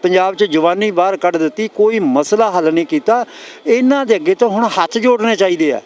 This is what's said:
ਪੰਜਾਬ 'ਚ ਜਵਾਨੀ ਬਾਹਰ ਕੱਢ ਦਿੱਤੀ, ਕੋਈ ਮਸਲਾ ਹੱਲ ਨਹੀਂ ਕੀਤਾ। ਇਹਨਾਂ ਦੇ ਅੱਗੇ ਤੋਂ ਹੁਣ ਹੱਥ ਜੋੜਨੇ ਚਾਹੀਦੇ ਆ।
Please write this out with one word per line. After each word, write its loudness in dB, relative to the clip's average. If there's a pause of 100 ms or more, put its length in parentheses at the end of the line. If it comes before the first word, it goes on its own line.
ਪੰਜਾਬ 0
'ਚ 0
ਜਵਾਨੀ 0
ਬਾਹਰ 0
ਕੱਢ -2
ਦਿੱਤੀ, -2
ਕੋਈ 2
ਮਸਲਾ 0
ਹੱਲ 0
ਨਹੀਂ 0
ਕੀਤਾ। 0 (420)
ਇਹਨਾਂ 2
ਦੇ 2
ਅੱਗੇ 0
ਤੋਂ 0
ਹੁਣ 0
ਹੱਥ -2
ਜੋੜਨੇ 0
ਚਾਹੀਦੇ 0
ਆ। -4